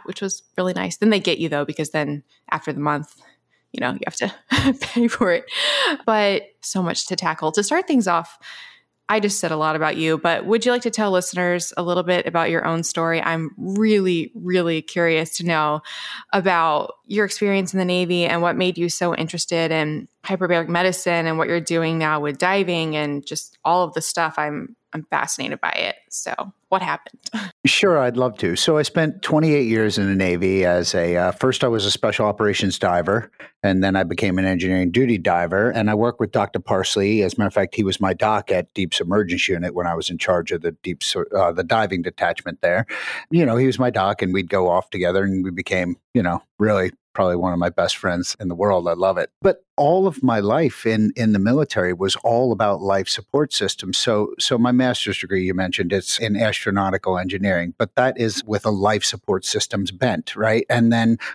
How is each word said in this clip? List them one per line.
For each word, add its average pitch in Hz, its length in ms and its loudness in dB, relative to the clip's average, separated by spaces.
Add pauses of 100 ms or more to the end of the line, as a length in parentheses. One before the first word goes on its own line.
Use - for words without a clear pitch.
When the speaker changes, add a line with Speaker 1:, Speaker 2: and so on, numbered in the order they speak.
Speaker 1:
which - 160 -10
was 190 220 -6 (140)
really 185 160 -2
nice. 180 240 -4
Then 214 120 4
they 208 100 4
get 185 200 0
you, 165 100 -2
though, 147 160 -2
because 151 260 -6
then 147 320 -4 (280)
after 156 200 -4
the - 80 -6
month, 147 360 -2 (560)
you - 100 -8
know, 123 120 -2
you - 120 -8
have - 120 -8
to - 160 -4 (460)
<laughs> - 20 -12
pay 240 260 0
for 208 240 0
it. - 140 0 (600)
But 208 380 2 (180)
so - 220 -2
much - 240 -2
to 180 80 -6
tackle. 160 380 -2
To 202 100 2
start 349 240 0
things 247 200 2
off, 170 300 -2 (720)
I 214 120 2
just 202 180 0
said 165 120 -2
a 156 60 -2
lot 156 200 0
about 156 180 0
you, 160 220 0
but 165 280 0
would 220 200 0
you 240 60 4
like 247 100 2
to 240 80 -2
tell 208 220 0
listeners 180 640 0
a 175 60 -2
little 175 200 0
bit 180 240 0
about 165 220 0
your 165 160 0
own 165 180 0
story? 165 380 -2
I'm 165 360 -2
really, 190 800 0
really 175 460 0
curious 165 560 0
to 175 80 -6
know 156 360 0 (520)
about 170 640 2 (100)
your 208 180 0
experience 196 500 0
in 190 60 0
the 185 60 0
Navy 180 400 0
and 170 160 0
what 175 160 0
made 180 200 0
you 170 120 0
so 170 260 -2
interested 165 560 -2
in 151 380 -2 (160)
hyperbaric 175 420 0
medicine 170 580 0
and 160 120 -2
what 160 100 0
you're 170 140 0
doing 165 360 0
now 156 220 0
with 147 180 -4
diving 175 600 0
and 147 280 -4
just - 380 -10
all 175 200 2
of 160 100 -6
the 160 80 -4
stuff. 160 360 -4
I'm 151 380 -6 (180)
I'm 156 160 -8
fascinated - 500 -4
by - 120 -2
it. - 240 -4 (140)
So - 240 -8 (360)
what 190 120 0
happened? 160 380 -8 (140)
<laughs> 208 180 -8 (140)
Speaker 2:
Sure, 190 340 4
I'd 123 160 0
love 123 220 0
to. 87 180 0
So 151 220 2
I 151 60 2
spent 156 380 -2
twenty-eight 151 460 2
years 110 300 2
in 101 100 2
the 98 80 2
Navy 92 480 2
as 87 320 2
a, 87 220 2
uh, 90 140 2
first 131 340 0
I - 20 4
was 113 180 0
a 101 60 0
special - 340 0
operations 101 540 0
diver, 92 500 0 (320)
and 95 220 2
then 95 140 2
I 95 60 2
became 90 360 -2
an 95 60 2
engineering 92 440 0
duty 120 280 2
diver. 87 540 2
And 107 180 0
I 107 40 2
worked 117 280 0
with 104 100 -4
Doctor 101 280 -2
Parsley. 101 640 0
As 90 100 0
a - 40 -18
matter 101 100 2
of 90 60 -4
fact, 95 220 0
he 107 80 0
was 95 160 -2
my 95 140 2
doc 107 380 0
at 90 220 -2
Deep 95 200 -4
Submergence 92 560 0
Unit 87 240 -2
when 87 120 -4
I 85 100 -2
was 82 140 -6
in 87 80 -8
charge 87 360 0
of 85 80 -4
the 85 100 -2 (100)
deep - 220 -8
sur-, 87 320 -4
uh, 95 160 2
the 90 120 -2
diving 95 400 0
detachment 87 580 -4
there. 87 240 2 (460)
You 165 140 4
know, 117 120 2
he 127 80 4
was 131 120 2
my 127 120 2
doc, 101 320 0
and 92 120 0
we'd 95 160 0
go 92 200 2
off 90 200 0
together, 92 360 2
and 95 180 0
we 92 80 -4
became, 90 460 -2 (160)
you 117 100 4
know, 85 180 0 (160)
really 101 360 2 (200)
probably 90 220 2
one 90 160 0
of 87 80 0
my 87 100 2
best 90 280 0
friends 90 420 -2
in 101 80 -6
the 87 80 -6
world. 90 320 2
I 85 60 2
love 92 240 2
it. 87 120 -2 (120)
But 185 220 2 (120)
all 175 320 4
of - 160 -6
my 120 160 4
life 113 480 0
in, 107 280 2
in 110 180 2
the 101 60 2
military 104 540 2
was 95 240 0
all 120 340 2
about 101 300 0
life 98 260 0
support - 460 -2
systems. - 440 -4
So, 107 420 0
so - 180 0
my 123 140 4
master's 123 480 0
degree, 92 260 -2
you 92 80 0
mentioned, 90 400 -2
it's - 260 0
in 110 140 0
astronautical 98 880 0
engineering, 92 560 -2
but - 160 -2
that 127 260 2
is 110 260 -2
with 107 200 -2
a 110 60 2
life 104 320 2
support - 420 -2
systems 98 460 -4
bent, 92 440 -4
right? 110 320 2
And 117 240 4
then 113 260 2 (180)